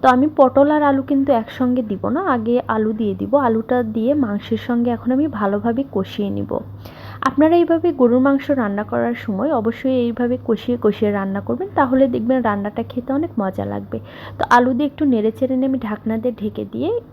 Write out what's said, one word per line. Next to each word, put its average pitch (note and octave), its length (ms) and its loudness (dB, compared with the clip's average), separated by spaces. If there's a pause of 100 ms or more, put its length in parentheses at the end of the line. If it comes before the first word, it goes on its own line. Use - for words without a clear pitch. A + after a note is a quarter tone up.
তো C4 140 4
আমি C4 120 2 (120)
পটল C#4 380 6
আর D4 140 2
আলু C4+ 200 2
কিন্তু C#4 200 2 (120)
একসঙ্গে B3 480 -2
দিব F#3+ 120 -4 (120)
না, D#4+ 60 0 (140)
আগে A#3 200 0 (200)
আলু A3 160 0 (100)
দিয়ে G3+ 200 -2
দিব। G3+ 120 -4 (140)
আলুটা A3+ 320 2 (160)
দিয়ে A#3 180 2 (120)
মাংসের G#3 420 -2
সঙ্গে A#3+ 300 0
এখন A3 200 -4
আমি D4 100 2 (140)
ভালোভাবে G#3+ 420 0 (120)
কষিয়ে G3 420 -2
নিব। G2+ 160 -4 (760)
আপনারা D4+ 280 4
এইভাবে E4+ 320 2 (120)
গরুর B3 260 4
মাংস C#4 200 2 (140)
রান্না G#3 300 -2
করার A#3+ 340 0
সময় A3 260 -2 (100)
অবশ্যই A#3 360 -2 (100)
এইভাবে A#3+ 300 -2 (100)
কষিয়ে A#3 380 -2
কষিয়ে G#3 340 2
রান্না G3 280 -4
করবেন, F4+ 220 -4 (100)
তাহলে C4 260 4 (100)
দেখবেন B3 240 0 (100)
রান্নাটা G#3 420 -2
খেতে B3 280 -8
অনেক E4 120 -2 (100)
মজা F#3+ 320 -2
লাগবে। - 260 -8 (400)
তো - 40 0 (140)
আলু B3 200 4
দিয়ে C#4+ 140 0
একটু - 120 -6 (100)
নেড়ে A3 260 2
চেড়ে C4 180 0
নিয়ে C4+ 140 0
আমি C4 80 -2 (100)
ঢাকনা G#3+ 340 -4
দিয়ে B3 180 -2
ঢেকে G#3 240 -6 (100)
দিয়ে C4 160 -2 (220)